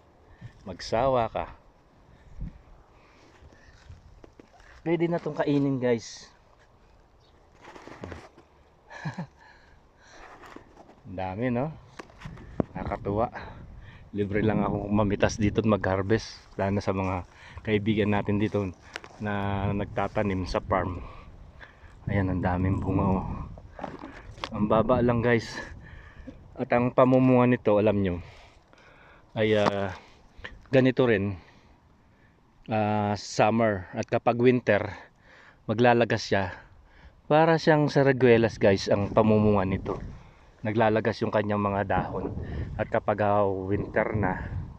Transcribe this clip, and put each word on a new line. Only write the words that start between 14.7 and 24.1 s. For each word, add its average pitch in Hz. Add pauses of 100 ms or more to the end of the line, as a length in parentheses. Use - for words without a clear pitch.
mamitas 104
dito 104
at 107
mag-harvest. 98 (180)
Lalo 98
na 95
sa 101
mga 95 (400)
kaibigan 107
natin 101
dito 101 (560)
na 101
nagtatanim 101
sa 104
farm. 90 (1040)
Ayan, 98
ang 90
daming 92
bunga, 95
oh. 92 (1300)